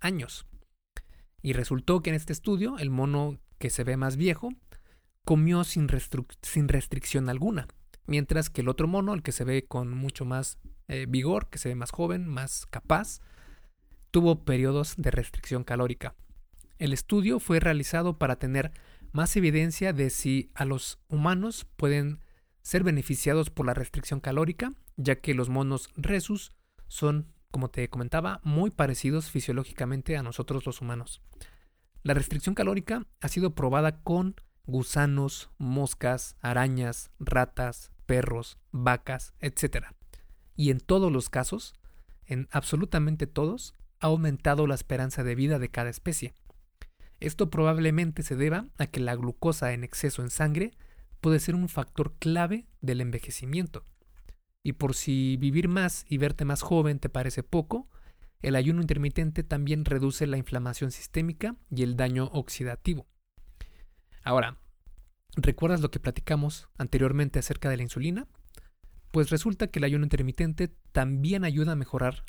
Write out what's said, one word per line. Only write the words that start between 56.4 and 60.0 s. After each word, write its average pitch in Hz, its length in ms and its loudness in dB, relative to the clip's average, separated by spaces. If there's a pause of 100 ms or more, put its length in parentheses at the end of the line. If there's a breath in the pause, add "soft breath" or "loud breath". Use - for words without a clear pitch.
más 143 180 0
joven 151 360 4
te 135 100 -4
parece 127 360 -2
poco, 175 440 -2 (520 soft breath)
el 135 160 2
ayuno 156 240 2
intermitente 156 640 0
también 147 400 0
reduce 135 420 2